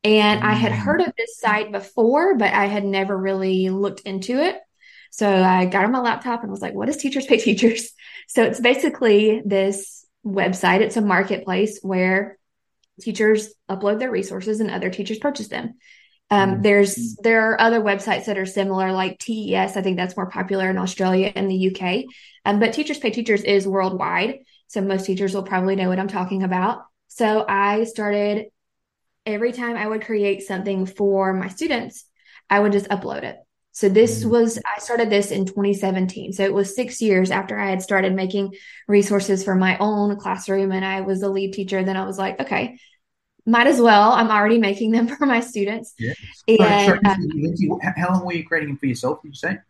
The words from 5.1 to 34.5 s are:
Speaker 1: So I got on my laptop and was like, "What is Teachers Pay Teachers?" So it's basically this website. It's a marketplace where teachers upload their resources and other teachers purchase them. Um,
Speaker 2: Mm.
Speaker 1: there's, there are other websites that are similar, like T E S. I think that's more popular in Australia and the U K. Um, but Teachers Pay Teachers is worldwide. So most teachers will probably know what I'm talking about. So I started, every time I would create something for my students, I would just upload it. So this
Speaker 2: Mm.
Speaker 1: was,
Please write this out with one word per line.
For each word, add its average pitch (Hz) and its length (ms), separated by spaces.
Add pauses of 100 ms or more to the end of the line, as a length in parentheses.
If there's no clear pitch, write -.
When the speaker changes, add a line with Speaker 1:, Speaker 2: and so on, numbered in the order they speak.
Speaker 1:
So 208 200
I 185 340
got 190 200
on 233 80
my 254 80
laptop 240 420
and 202 80
was 190 100
like, 208 120
"What 214 160
is 302 80
Teachers 269 280
Pay 247 120
Teachers?" - 540 (360)
So 233 160
it's 233 160
basically 226 880
this 196 600 (200)
website. 185 560
It's - 160
a 220 40
marketplace 190 800
where 190 560 (640)
teachers 214 520 (160)
upload 202 300
their 254 120
resources 190 480
and 214 120
other 185 180
teachers 208 300
purchase 196 280
them. - 280 (560)
Um, 196 280
Speaker 2:
Mm. 202 40
Speaker 1:
there's, 208 600
there 226 280
are - 100
other 226 200
websites 196 440
that 202 120
are 190 80
similar, 190 460
like 190 280
T 214 320
E 190 40
S. 190 220
I 190 40
think 185 160
that's 180 200
more 185 120
popular 190 400
in 185 80
Australia 185 580
and 196 140
the 185 60
U 185 160
K. 190 360 (380)
Um, 202 140
but 226 140
Teachers 302 260
Pay 220 120
Teachers 220 320
is 196 240
worldwide. 190 720 (280)
So 202 140
most 190 240
teachers 190 300
will 196 80
probably 190 320
know 185 140
what 185 100
I'm 196 80
talking 190 360
about. 185 400 (260)
So 214 380
I 202 360
started, 208 640 (800)
every 220 260
time 233 260
I 214 100
would 214 160
create 202 400
something 190 420
for 190 480
my 190 160
students, 262 560 (440)
I 202 100
would 208 120
just 196 180
upload 190 340
it. - 140 (340)
So - 180
this 226 340
Speaker 2:
Mm. 220 60
Speaker 1:
was, 226 300